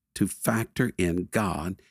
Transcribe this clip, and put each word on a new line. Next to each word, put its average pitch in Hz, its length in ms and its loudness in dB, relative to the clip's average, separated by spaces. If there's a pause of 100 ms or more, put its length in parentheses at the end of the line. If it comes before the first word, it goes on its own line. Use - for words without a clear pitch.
(160)
to 104 100 0
factor 113 720 0
in 90 320 0
God 92 600 -2